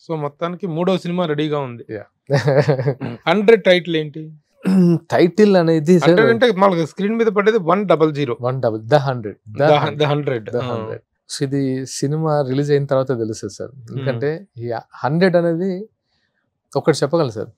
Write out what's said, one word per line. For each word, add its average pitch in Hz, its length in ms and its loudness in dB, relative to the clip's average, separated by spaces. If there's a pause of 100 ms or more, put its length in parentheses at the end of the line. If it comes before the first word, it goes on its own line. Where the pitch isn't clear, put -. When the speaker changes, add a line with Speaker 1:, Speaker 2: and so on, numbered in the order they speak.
(120)
Speaker 1:
So, 160 60 -6
మొత్తానికి 170 500 -8
మూడో 175 300 -2
సినిమా 175 280 -4
రెడీగా 151 340 -4
ఉంది. 120 340 -10
Speaker 2:
యా. 101 100 -10 (260)
<laughs> 131 880 0 (100)
Speaker 1:
హండ్రెడ్ 202 360 4
టైటిల్ 175 320 2
ఏంటి? 156 380 -8 (800)
Speaker 2:
టైటిల్ 185 460 4
అనేది, 165 420 4
సార్, 147 100 4
Speaker 1:
హండ్రెడ్ 175 220 6
అంటే 226 200 2
మామూలుగా 185 340 2
స్క్రీన్ 202 300 -4
మీద 226 120 0
పడేది 208 300 2
వన్ 185 300 0
డబల్ 156 280 2
జీరో. 135 260 -4
Speaker 2:
వన్ 127 200 -4
డబల్, 110 200 -2
The 117 140 2
హండ్రెడ్. 120 680 -4
Speaker 1:
The 147 220 4
Hun-, 147 120 -4
The 147 100 0
హండ్రెడ్. 139 440 -4
Speaker 2:
The 120 120 -4
Speaker 1:
ఆ. 123 140 -6
Speaker 2:
హండ్రెడ్. 110 260 -10 (280)
So, - 140 -8
ఇది 135 420 -2
సినిమా 151 560 -2
రిలీజ్ 143 300 -2
అయిన 143 140 2
తర్వాత 135 220 0
తెలుస్తుంది, 113 460 -6
సార్. 104 180 -14
Speaker 1:
Hmm. 120 200 -20
Speaker 2:
ఎందుకంటే 139 560 -6 (100)
ఈ 117 140 -8 (220)
హండ్రెడ్ 170 420 2
అనేది 180 540 -2 (840)
ఒకటి 139 280 -2
చెప్పగలను, 147 260 -2
సార్. 107 180 -10 (100)